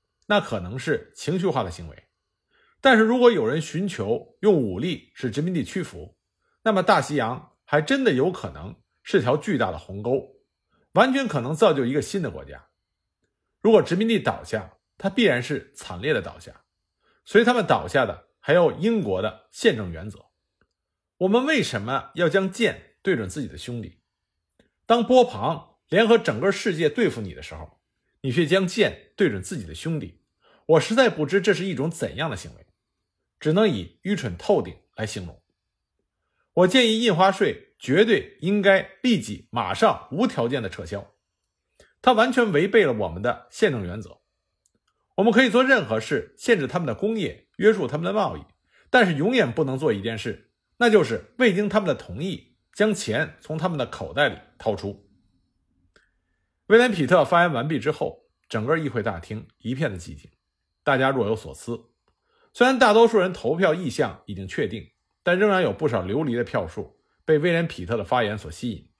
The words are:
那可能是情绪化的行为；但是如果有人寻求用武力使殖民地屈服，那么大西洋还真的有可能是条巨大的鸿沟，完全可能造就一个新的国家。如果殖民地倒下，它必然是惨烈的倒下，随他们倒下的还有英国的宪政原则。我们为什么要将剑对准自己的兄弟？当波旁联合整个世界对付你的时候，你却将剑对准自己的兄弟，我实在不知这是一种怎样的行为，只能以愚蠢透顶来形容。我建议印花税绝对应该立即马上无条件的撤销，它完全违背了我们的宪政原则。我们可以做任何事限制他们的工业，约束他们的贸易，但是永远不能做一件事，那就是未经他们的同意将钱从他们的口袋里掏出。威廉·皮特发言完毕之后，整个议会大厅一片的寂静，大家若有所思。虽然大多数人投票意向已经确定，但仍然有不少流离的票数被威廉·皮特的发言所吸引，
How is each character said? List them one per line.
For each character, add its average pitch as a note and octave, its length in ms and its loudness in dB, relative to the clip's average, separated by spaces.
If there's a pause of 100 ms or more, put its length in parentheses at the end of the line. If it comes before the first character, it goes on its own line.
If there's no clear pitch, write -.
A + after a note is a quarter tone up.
(280)
那 G#3 140 2
可 - 180 -6
能 F#2 180 -10
是 C3 380 -4
情 F3 240 -4
绪 F#3+ 80 -2
化 C3+ 160 -2
的 F2+ 80 -8
行 E2+ 160 -14
为； - 160 -20 (800)
但 B3+ 160 6
是 A3 60 6
如 A3+ 140 2
果 A#3+ 140 8
有 C#3 160 0
人 D3+ 140 0
寻 F3 260 -6
求 A2+ 540 -6
用 G3+ 120 4
武 G#2+ 240 0
力 D3+ 380 -8
使 A#2+ 160 -6
殖 C#3 100 -4
民 F3+ 120 -4
地 D3+ 100 -2
屈 - 180 -8
服， - 360 -14 (460)
那 A3 100 2
么 F#3 100 0
大 F3+ 180 2
西 D3 140 -6
洋 B2 380 -4 (100)
还 D3+ 180 0
真 C4+ 220 0
的 A3 80 4
有 C#3 180 2
可 G#2+ 220 -8
能 E2 240 -14 (260)
是 F#3 200 2
条 B2 160 0
巨 D3+ 200 -4
大 G2 140 0
的 D#2 80 -10
鸿 G2 240 -12
沟， B2 320 -4 (560)
完 B3+ 220 4
全 C4 160 -2
可 C#3+ 100 -4
能 C3+ 160 -4
造 F3+ 180 4
就 C3 120 0
一 B2 80 -2
个 D3 80 0
新 G3 200 -6
的 C#3 80 -6
国 C#2 140 -12
家。 C#2 240 -20 (920)
如 A3 100 2
果 G3+ 100 8
殖 E3+ 140 -2
民 G#3 100 0
地 A3+ 140 0
倒 - 240 -4
下， G2+ 300 -8 (240)
它 G3 120 -4
必 A3+ 140 0
然 B2+ 180 2
是 B2+ 340 -8
惨 - 260 -14
烈 C#3+ 120 -2
的 G#2+ 80 0
倒 - 160 -14
下， - 260 -20 (600)
随 A3+ 220 4
他 A#3+ 80 4
们 A3 120 0
倒 B2+ 220 0
下 B2+ 180 2
的 F#2+ 220 -8 (140)
还 - 100 -2
有 E3+ 220 4
英 G3+ 280 -2
国 F#2+ 200 -2
的 - 280 -8
宪 F3+ 280 0
政 G2 120 -8
原 E2+ 200 -12
则。 - 160 -18 (920)
我 F#3 80 2
们 A#3+ 180 2
为 D4 160 2
什 A#2 180 -4
么 B2 360 -6
要 E3+ 120 0
将 F#3+ 240 0
剑 - 520 -4
对 F#3 120 0
准 G#2 140 -4
自 C#3+ 140 -8
己 G#2 40 -8
的 - 80 -16
兄 A#2+ 240 -10
弟？ - 200 -16 (880)
当 A#3 180 2
波 B3+ 180 6
旁 D3+ 520 -6 (120)
联 G#3 200 2
合 A3+ 100 8
整 A#2+ 220 -4
个 F#3+ 120 2
世 F#3+ 240 -4
界 D#3 140 0
对 G3+ 180 0
付 A#2+ 140 -4
你 F2+ 140 -10
的 C#2+ 80 -16
时 - 100 -16
候， - 260 -18 (420)
你 C3 100 -4
却 D#3 160 0
将 F#3 180 2
剑 F3 500 -2
对 F3+ 140 2
准 G2 100 -6
自 F#2 160 -10
己 A#2 80 -10
的 D#2 120 -16
兄 D#3+ 240 -6
弟， - 240 -14 (420)
我 D#3+ 140 6
实 A3 160 -2
在 B3 140 4
不 D3+ 180 -2
知 F#3+ 120 0
这 F#3+ 140 2
是 D#3+ 100 -4
一 F#3+ 120 -6
种 C#3+ 160 -4
怎 - 240 -8
样 D3+ 120 -6
的 A#2+ 80 -8
行 - 200 -14
为， - 100 -20 (720)
只 D#3 140 0
能 G#3 160 4
以 F#2+ 320 -6
愚 G3+ 140 -4
蠢 G#2 200 -6
透 D3 280 0
顶 F2+ 120 -14 (200)
来 A2 100 -6
形 F#2+ 220 -10
容。 D#2 120 -20 (1120)
我 F3+ 140 6
建 A#3+ 200 4
议 A3 140 0
印 A3 140 2
花 F#3+ 160 6
税 F3+ 460 -4
绝 D#3 260 2
对 A3 380 -2
应 G3+ 180 0
该 G3 440 2
立 A3+ 180 2
即 - 300 -12
马 F#2 240 -4
上 - 360 2
无 A3 140 -2
条 A#2+ 220 -2
件 B2+ 160 -4
的 G2 40 -8
撤 F#2 160 -12
销， G2 300 -12 (880)
它 B3+ 120 6
完 A#3 200 2
全 A#3 180 2
违 D#3 160 2
背 G#3 160 4
了 C3+ 100 0
我 G#2 140 -4
们 E2+ 140 -10
的 - 300 -6
宪 G3+ 200 0
政 A2 140 -6
原 F#2+ 160 -10
则。 - 200 -20 (960)
我 F#3+ 60 2
们 A3+ 80 6
可 A#3 120 6
以 A#3+ 80 2
做 B3 120 4
任 B3+ 220 2
何 A2 140 -2
事 - 360 -4
限 A3+ 220 2
制 C#3+ 80 -2
他 D#3+ 140 -4
们 D#3+ 80 -4
的 A2 80 -4
工 A3 200 -4
业， C#3+ 320 -8 (100)
约 G#3 140 6
束 F#3 160 -2
他 D3 100 -6
们 E3 60 -6
的 F3+ 80 -4
贸 F#3+ 240 -2
易， D2 60 -14 (480)
但 B3 160 6
是 F3+ 80 2
永 E3 200 0
远 F3 180 2
不 D#3 120 -2
能 C3 140 -4
做 C3+ 160 0
一 G2 80 -6
件 A2+ 160 -6
事， - 340 -12 (260)
那 A#3+ 120 2
就 G#3 140 6
是 A2+ 340 -6
未 A#3+ 160 4
经 G3+ 160 -2
他 G#3+ 100 2
们 G3 80 0
的 C#3+ 60 0
同 G2+ 300 -10
意 - 280 -8 (220)
将 G#3+ 200 2
钱 D3+ 480 -4
从 D#3 160 -8
他 D#3 100 -2
们 E3 100 -4
的 B2 80 -2
口 - 280 -10
袋 C#3 160 2
里 G2 80 -8 (200)
掏 G#2 180 -2
出。 - 320 -10 (1600)
威 G#3+ 100 8
廉· B3 160 6
皮 D#3+ 120 -2
特 D#3 200 4
发 E3+ 160 4
言 F3 100 2
完 C3 160 -2
毕 D#3 120 -2
之 B2+ 120 -2
后， - 380 -10 (180)
整 A2 180 -6
个 D#3 120 0
议 D#3 100 -6
会 A2 160 -4
大 G2 160 -6
厅 G#2+ 280 -14 (100)
一 A#2+ 180 -8
片 C3+ 160 -4
的 F#2 60 -10
寂 E2 180 -16
静， - 140 -20 (540)
大 C#3 140 2
家 C3+ 120 2
若 B2+ 180 0
有 A2 80 -2
所 F#2+ 180 -12
思。 - 360 -12 (640)
虽 A#3+ 120 4
然 C4 140 2
大 A#3 140 6
多 A3+ 140 8
数 A3+ 100 0
人 F3 160 2
投 C3 220 -4
票 E3+ 180 2
意 E3+ 160 -6
向 A2+ 360 -4
已 G#2+ 80 -12
经 F#2+ 140 -10
确 A#2+ 200 -4
定， F2 240 -14 (320)
但 F3 140 2
仍 G#3 120 2
然 F#3 120 2
有 A#2 120 0
不 D3+ 140 -2
少 A2 140 0
流 B2 220 -2
离 C3 100 -4
的 A#2+ 100 -2
票 G2 240 -4
数 - 340 -14 (240)
被 D#3 140 4
威 E3+ 120 0
廉· E3+ 160 0
皮 - 180 -12
特 A2+ 120 -2
的 G#2 60 -4
发 B2 200 0
言 G#2 140 -2
所 D#2 120 -14
吸 A#2 220 -8
引， - 180 -16 (100)